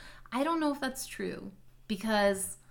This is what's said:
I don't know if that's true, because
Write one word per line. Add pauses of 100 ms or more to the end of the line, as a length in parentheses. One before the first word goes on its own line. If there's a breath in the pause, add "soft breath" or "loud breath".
(320 loud breath)
I
don't
know
if
that's
true, (340)
because (140 soft breath)